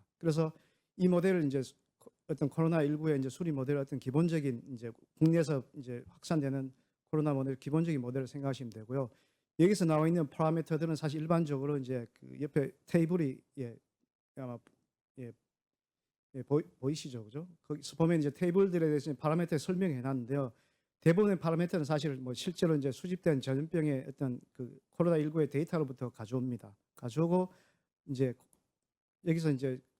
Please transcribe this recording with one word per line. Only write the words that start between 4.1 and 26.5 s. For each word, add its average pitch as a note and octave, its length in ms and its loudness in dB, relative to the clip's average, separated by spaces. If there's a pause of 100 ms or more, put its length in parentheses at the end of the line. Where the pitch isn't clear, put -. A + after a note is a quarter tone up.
이제 A#2 180 -10 (260)
국내에서 D#3+ 460 4 (120)
이제 B2 340 -12
확산되는 C3+ 640 -2 (380)
코로나 D3+ 240 0
모델, C3+ 220 -2
기본적인 D3+ 460 0
모델을 B2 260 -4
생각하시면 C3+ 440 -6
되고요. A#2 380 -4 (500)
여기서 F#3 260 6
나와 D#3 220 4
있는 E3 200 2
파라미터들은 D#3+ 680 0
사실 D3+ 260 -4
일반적으로 D3 560 0
이제 B2+ 360 -6
그 C3 280 -18
옆에 C#3+ 300 0 (140)
테이블이, E3 540 0 (200)
예, A#2 180 -10 (580)
아마, B2 220 -10 (640)
예, A#2+ 120 -12 (1040)
예, B2+ 80 -8
보이-, D3 200 2 (160)
보이시죠, C3 440 -4
그죠? C3+ 240 -12 (160)
거기서 - 320 -10
보면 E3 240 4
이제 D3 100 0
테이블들에 F3 580 2
대해서 D3+ 260 0
파라미터 D#3+ 440 0
설명해 F3+ 440 -2
놨는데요. C3 500 -2 (500)
대부분의 F#3+ 380 4
파라미터는 E3 460 0
사실 D3 300 -2
뭐 B2+ 180 -8
실제로 E3 420 0
이제 C#3 160 0
수집된 E3+ 500 0
전염병의 C#3+ 680 -2
어떤 C3 320 -4 (120)
그 B2 240 -12 (140)
코로나 E3+ 260 2
일구의 D3+ 320 0
데이터로부터 C#3 600 -2
가져옵니다. A#2 680 -6 (200)